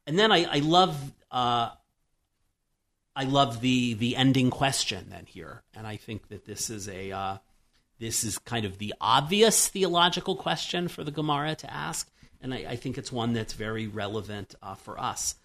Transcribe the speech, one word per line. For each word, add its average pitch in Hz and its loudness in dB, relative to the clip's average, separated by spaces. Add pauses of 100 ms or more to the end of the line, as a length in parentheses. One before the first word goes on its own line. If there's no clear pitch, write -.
And 151 0
then 220 6
I, 170 6
I 147 0
love, 156 4 (160)
uh, 120 2 (1500)
I 135 -2
love 131 2
the, 123 2
the 117 0
ending 131 6
question 131 0
then 90 -14
here, 80 -16 (100)
and 107 -14
I 107 -8
think 104 -12
that 104 -16
this 101 -8
is 101 -8
a, 95 -8
uh, 98 -6 (600)
this 113 -4
is 107 -4
kind 117 -2
of 92 -8
the 104 -8
obvious 165 6
theological 180 2
question 170 -4
for 160 -10
the 151 -6
Gemara 151 -2
to - -14
ask, 151 -8 (340)
and 131 -8
I, 120 -8
I 127 -6
think 127 -8
it's - -10
one 117 0
that's 110 -2
very 110 -6
relevant, 104 -6
uh, 98 -12
for - -14
us. - -4